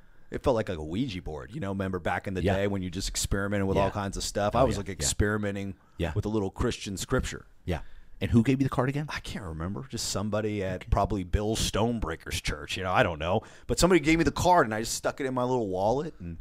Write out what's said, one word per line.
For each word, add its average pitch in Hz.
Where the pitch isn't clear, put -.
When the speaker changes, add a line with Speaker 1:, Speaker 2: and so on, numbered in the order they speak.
Speaker 1:
it -
felt 135
like, 107
like 90
a 78
Ouija 90
board, 76
you 151
know? 98
Remember 95
back 92
in 95
the 90
Speaker 2:
Yeah. 95
Speaker 1:
day 98
when 98
you 90
just 92
experimented 101
with 95
all 98
Speaker 2:
Yeah. 95
Speaker 1:
kinds 98
of 92
stuff? 104
Speaker 2:
Oh, 117
Speaker 1:
I -
was, 113
Speaker 2:
yeah, 101
Speaker 1:
like, 95
Speaker 2:
yeah. 98
Speaker 1:
experimenting 101
Speaker 2:
Yeah. 82
Speaker 1:
with -
a -
little 104
Christian 110
scripture. -
Speaker 2:
Yeah. 82
And -
who 120
gave 135
you 135
the 131
card 127
again? 143
Speaker 1:
I -
can't -
remember. 85
Just -
somebody 104
at 92
Speaker 2:
Okay. -
Speaker 1:
probably 98
Bill 104
Stonebreaker's 101
church. 73
You 95
know, 92
I 117
don't 82
know. 90
But 123
somebody 175
gave 160
me 165
the 143
card, 170
and 110
I 110
just 117
stuck -
it 139
in 127
my 123
little 123
wallet 110
and 85